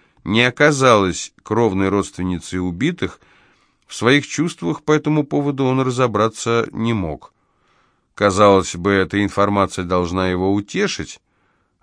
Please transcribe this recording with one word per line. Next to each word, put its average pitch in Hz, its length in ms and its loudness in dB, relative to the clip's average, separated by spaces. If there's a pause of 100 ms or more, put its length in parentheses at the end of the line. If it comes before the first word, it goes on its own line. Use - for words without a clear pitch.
(260)
не 110 180 2
оказалась 123 920 2 (100)
кровной 101 440 0
родственницей 92 720 -4
убитых, 90 640 -4 (640)
в - 80 -18
своих 135 320 2
чувствах 160 560 -6
по 151 80 -2
этому 151 320 2
поводу 143 400 -2
он 131 160 0
разобраться 117 960 0
не 113 200 -2
мог. 80 400 -6 (800)
Казалось 98 600 4
бы, 87 160 0
эта 98 320 2
информация 98 600 0
должна 90 420 0
его 92 260 0
утешить. 104 680 -4 (600)